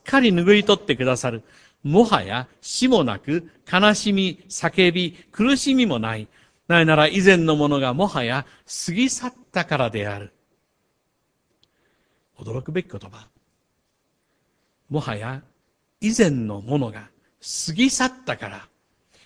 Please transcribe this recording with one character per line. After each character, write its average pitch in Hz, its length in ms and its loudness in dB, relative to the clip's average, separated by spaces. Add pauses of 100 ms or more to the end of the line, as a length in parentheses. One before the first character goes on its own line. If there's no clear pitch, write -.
っ - 20 -20
か - 160 0
り 247 120 6
拭 180 240 6
い 208 100 4
取 208 160 4
っ - 20 -20
て 135 140 -2
く 127 80 -4
だ 127 140 0
さ 127 120 -4
る。 113 120 -10 (400)
も 180 240 4
は 113 160 2
や 113 260 -6 (140)
死 - 260 -2
も 208 160 4
な 104 140 -2
く、 165 320 -6 (200)
悲 202 220 4
し 208 220 -2
み、 190 340 -2
叫 175 440 0
び、 175 200 -4 (180)
苦 254 280 0
し 269 160 -2
み 254 100 2
も 143 140 -2
な 110 180 -6
い。 107 100 -12 (420)
な 170 100 4
ぜ 165 80 4
な 160 100 4
ら 156 100 4
以 175 160 -2
前 190 160 6
の 160 160 2
も 147 140 0
の 143 120 0
が 131 120 -2
も 175 140 0
は 135 180 -4
や 127 220 -4 (400)
過 175 60 -6
ぎ 247 180 0
去 - 160 -8
っ 247 80 -8 (180)
た 175 140 -4
か 151 100 -4
ら 123 140 -2
で 104 180 -6
あ 101 100 -8
る。」 101 140 -16 (2000)
驚 113 240 -10
く 156 100 -12
べ 180 100 -4
き - 80 -14
言 101 100 -14
葉。 - 280 -20 (1600)
も 143 120 -4
は 113 160 -6
や 123 260 -10 (580)
以 214 160 0
前 190 140 4
の 107 300 -4
も 127 180 -4
の 127 120 -4
が 104 200 -18 (560)
過 165 60 -8
ぎ 240 180 2
去 254 160 -2
っ 254 60 -4 (120)
た 135 120 -6
か 107 120 -14
ら、 101 200 -18 (580)